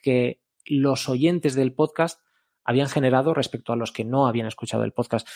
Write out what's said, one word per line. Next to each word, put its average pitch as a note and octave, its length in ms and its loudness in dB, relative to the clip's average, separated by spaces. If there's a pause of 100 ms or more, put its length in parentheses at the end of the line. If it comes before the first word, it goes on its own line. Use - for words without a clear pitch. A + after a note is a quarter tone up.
que B2+ 380 0 (260)
los C3+ 440 0
oyentes D3 460 0
del C3 180 0
podcast D#3+ 480 -2 (420)
habían C3 240 2
generado C3+ 460 2
respecto B2+ 400 -4
a - 20 -2
los A#2 160 -4
que A2 140 -6
no C3 220 2
habían A2+ 200 -2
escuchado A2+ 380 -4
el A2 80 -6
podcast. - 420 -4